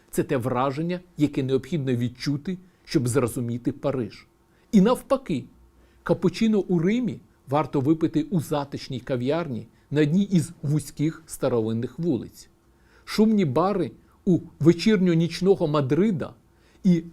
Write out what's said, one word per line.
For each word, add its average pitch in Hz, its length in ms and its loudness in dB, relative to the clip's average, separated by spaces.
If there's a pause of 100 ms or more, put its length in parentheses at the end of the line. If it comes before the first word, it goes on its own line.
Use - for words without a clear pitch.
це - 140 -2
те 147 140 -2
враження, 135 640 -2 (180)
яке 147 260 0
необхідно 131 520 -2
відчути, 143 640 -4 (280)
щоб 123 220 0
зрозуміти 120 640 -2
Париж. 127 560 -6 (440)
І 202 100 8
навпаки, 220 600 0 (600)
капучино 202 560 2
у 180 200 0
Римі 190 400 0 (300)
варто 143 320 0
випити 160 420 0
у 175 160 -2
затишній 139 600 -6
кав'ярні 135 680 -4 (240)
на 147 100 2
одній 160 220 2
із 196 280 2 (100)
вузьких 151 640 -2
старовинних 117 720 -2
вулиць. 120 500 -6 (540)
Шумні 214 420 2
бари 165 460 0 (340)
у 175 140 4 (200)
вечірньо-нічного 175 1080 4
Мадрида 147 680 0 (500)
і 175 300 4